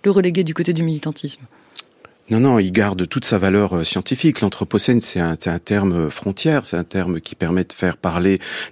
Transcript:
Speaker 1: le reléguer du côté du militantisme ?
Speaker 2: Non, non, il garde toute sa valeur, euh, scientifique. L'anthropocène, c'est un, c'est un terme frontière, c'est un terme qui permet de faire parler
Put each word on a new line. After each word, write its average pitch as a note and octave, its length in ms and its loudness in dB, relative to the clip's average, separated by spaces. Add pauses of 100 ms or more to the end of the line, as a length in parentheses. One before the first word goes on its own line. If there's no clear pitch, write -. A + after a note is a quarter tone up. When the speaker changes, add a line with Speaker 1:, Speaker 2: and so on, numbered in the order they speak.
Speaker 1:
le G3+ 80 4
reléguer F3+ 320 2
du D#3+ 100 -6
côté E3+ 180 0
du E3 120 0
militantisme ? D#3 580 -4 (880)
Speaker 2:
Non, A2 120 2
non, B2+ 180 6
il F#2+ 140 2
garde F#2+ 360 0
toute - 160 -4
sa G#2+ 140 0
valeur, F#2+ 340 2
euh, E2+ 120 0
scientifique. - 560 0
L'anthropocène, A2 600 2
c'est - 200 -4
un, E2 180 0
c'est - 100 -6
un E2 120 -2
terme F2+ 500 0
frontière, B2+ 540 -2
c'est - 120 -6
un E2+ 60 -2
terme F2 380 -4
qui - 160 -16
permet F2+ 260 0
de - 100 -8
faire F2+ 240 -2
parler F2 440 0 (320)